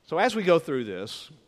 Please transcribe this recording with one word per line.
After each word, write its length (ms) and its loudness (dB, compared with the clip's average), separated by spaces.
So 120 -2
as 160 2
we 80 -2
go 160 6
through 260 -4
this, 460 -10